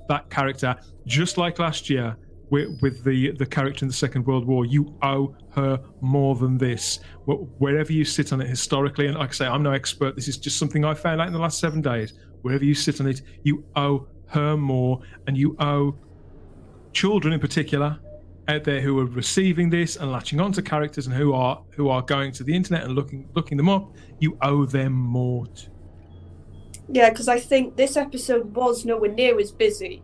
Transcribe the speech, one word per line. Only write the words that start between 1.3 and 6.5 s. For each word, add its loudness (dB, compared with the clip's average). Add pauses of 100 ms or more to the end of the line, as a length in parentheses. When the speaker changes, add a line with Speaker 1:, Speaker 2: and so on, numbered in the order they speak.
Speaker 1:
like 0
last -2
year 0 (320)
with, 0
with 0
the, 2
the -2
character -2
in 0
the -4
Second -2
World 0
War, 2
you 2
owe 0 (160)
her 0 (200)
more 2
than 2